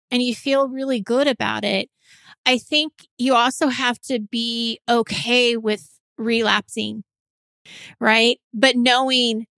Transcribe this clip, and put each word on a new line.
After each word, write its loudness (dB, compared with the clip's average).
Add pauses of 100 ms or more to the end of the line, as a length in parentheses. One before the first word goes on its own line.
(100)
and 0
you 0
feel 0
really -4
good 0
about -2
it, -2 (560)
I 4
think -2 (260)
you 0
also 0
have -2
to -4
be -4
okay 2
with -6 (180)
relapsing, -2 (960)
right? 2 (140)
But 2
knowing 2